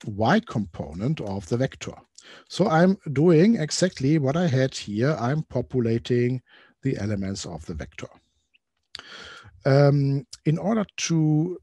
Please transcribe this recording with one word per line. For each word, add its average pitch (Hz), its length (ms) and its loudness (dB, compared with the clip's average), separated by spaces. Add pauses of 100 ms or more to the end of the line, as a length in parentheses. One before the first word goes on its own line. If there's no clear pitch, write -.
y 113 340 0
component 101 840 -6
of 98 260 -8
the 120 100 -2
vector. - 360 -6 (560)
So 185 180 0
I'm 180 300 4 (160)
doing 170 440 6
exactly 156 600 0
what 139 180 0
I 175 120 0
had 135 280 0
here. 113 440 -2
I'm 135 240 -2
populating 120 960 -2 (420)
the 135 140 -2
elements 98 480 -6
of 82 200 -12
the 90 80 -10
vector. - 360 -14 (1600)
Um, 139 600 4 (180)
in 156 140 0
order 208 260 -2 (120)
to 160 640 0